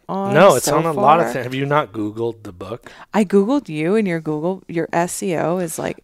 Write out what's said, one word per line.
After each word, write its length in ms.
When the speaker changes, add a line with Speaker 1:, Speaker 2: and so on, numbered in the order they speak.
Speaker 1:
on 260
Speaker 2:
No, 220
it's 100
Speaker 1:
so 100
Speaker 2:
on 80
a 80
lot 280
of 60
Speaker 1:
far. 60
Speaker 2:
things. 120
Have 100
you 120
not 260
Googled 520
the 80
book? 400
Speaker 1:
I 100
Googled 440
you, 280
and 100
your 140
Google, 480
your 240
S 300
E 140
O 220
is, 220
like, 240